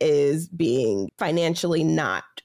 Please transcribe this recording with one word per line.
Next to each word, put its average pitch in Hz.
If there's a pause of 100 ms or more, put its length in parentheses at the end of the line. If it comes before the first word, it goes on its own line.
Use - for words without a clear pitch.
is 151
being 120 (100)
financially 170
not 156 (200)